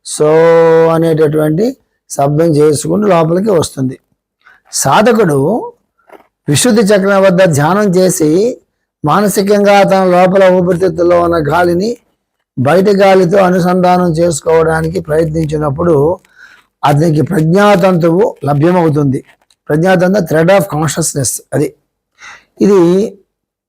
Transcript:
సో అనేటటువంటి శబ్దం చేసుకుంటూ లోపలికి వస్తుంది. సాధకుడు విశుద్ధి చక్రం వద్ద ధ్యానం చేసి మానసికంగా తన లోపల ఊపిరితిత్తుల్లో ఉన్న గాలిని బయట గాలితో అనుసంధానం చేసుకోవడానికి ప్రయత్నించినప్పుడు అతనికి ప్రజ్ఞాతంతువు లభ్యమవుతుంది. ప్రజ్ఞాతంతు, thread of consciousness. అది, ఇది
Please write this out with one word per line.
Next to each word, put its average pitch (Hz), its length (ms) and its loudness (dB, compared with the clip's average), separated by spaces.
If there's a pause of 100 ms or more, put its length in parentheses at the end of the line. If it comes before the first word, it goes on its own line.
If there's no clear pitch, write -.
సో - 220 -4 (640)
అనేటటువంటి 160 880 0 (340)
శబ్దం 147 360 0
చేసుకుంటూ 156 640 0
లోపలికి 180 420 0
వస్తుంది. 139 500 -4 (720)
సాధకుడు 208 1000 0 (760)
విశుద్ధి 214 340 2
చక్రం 196 400 2
వద్ద 190 220 2
ధ్యానం 175 520 0
చేసి 185 640 0 (440)
మానసికంగా 202 760 0
తన 190 220 0
లోపల 185 500 2
ఊపిరితిత్తుల్లో 175 680 0
ఉన్న 170 160 -2
గాలిని 175 600 -2 (640)
బయట 165 300 0
గాలితో 190 500 2
అనుసంధానం 180 720 0
చేసుకోవడానికి 160 880 -2
ప్రయత్నించినప్పుడు 156 1160 -2 (680)
అతనికి 151 380 0
ప్రజ్ఞాతంతువు 180 1200 0
లభ్యమవుతుంది. 147 800 0 (440)
ప్రజ్ఞాతంతు, 180 520 0
thread 165 280 0
of 196 140 2
consciousness. 147 800 -6 (140)
అది, 143 200 -4 (840)
ఇది 190 500 2 (580)